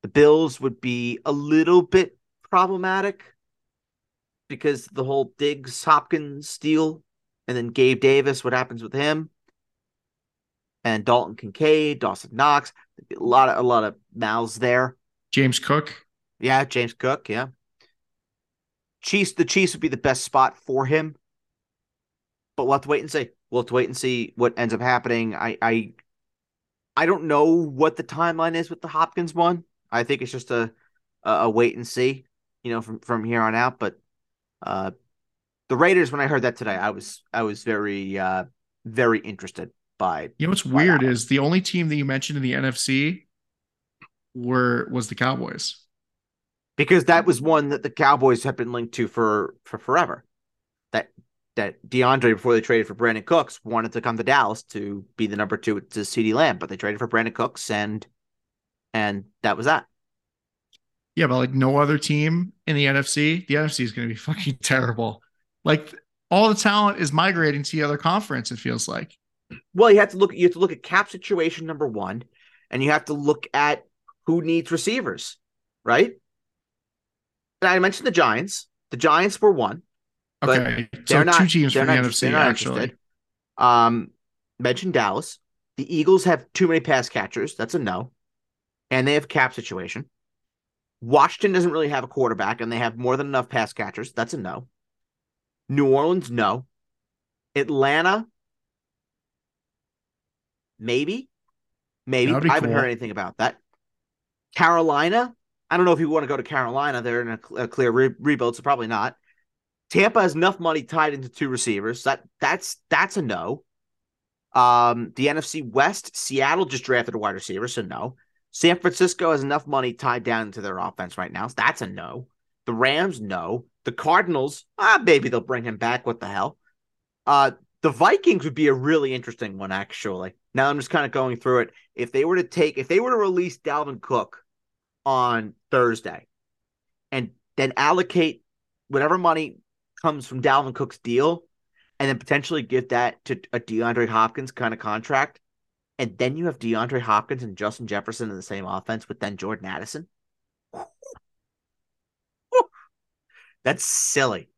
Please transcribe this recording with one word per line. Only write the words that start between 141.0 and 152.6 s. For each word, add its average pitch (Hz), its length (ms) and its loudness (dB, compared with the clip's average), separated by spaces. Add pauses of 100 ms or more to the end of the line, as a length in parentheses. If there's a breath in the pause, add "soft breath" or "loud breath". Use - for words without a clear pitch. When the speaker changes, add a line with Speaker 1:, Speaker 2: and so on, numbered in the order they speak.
Speaker 1:
and 139 80 0
then 131 120 -2
potentially 147 420 -2
give 127 280 -4
that 120 360 -2
to 117 160 -6 (100)
a 120 80 -4
DeAndre 117 480 -2
Hopkins 113 440 0
kinda 113 260 -6
contract, 113 640 -4 (600)
and 110 180 -6
then 127 200 -2
you 170 80 -6
have 147 140 -4
DeAndre 117 420 -2
Hopkins 117 420 -2
and 98 140 -12
Justin 107 300 -6
Jefferson 107 420 -6
in 98 60 -10
the 92 60 -12
same 98 240 -10
offense 95 420 -8
with - 120 -14
then 101 180 -8
Jordan 101 300 -10
Addison. 107 400 -12 (3500 soft breath)